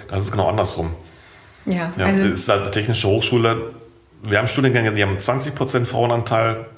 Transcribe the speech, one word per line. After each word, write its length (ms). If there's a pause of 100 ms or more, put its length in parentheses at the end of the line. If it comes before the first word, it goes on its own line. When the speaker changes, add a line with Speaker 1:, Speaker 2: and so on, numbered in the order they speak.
Speaker 1:
da 80
ist 80
es 60
genau 180
andersrum. 420 (760)
Speaker 2:
Ja, 320
Speaker 1:
Ja, 100
Speaker 2:
also 220
Speaker 1:
es 120
ist 80
halt 140
eine 80
technische 380
Hochschule. 640 (500)
Wir 140
haben 120
Studiengänge, 440
die 100
haben 180
zwanzig 340
Prozent 340
Frauenanteil, 800 (120)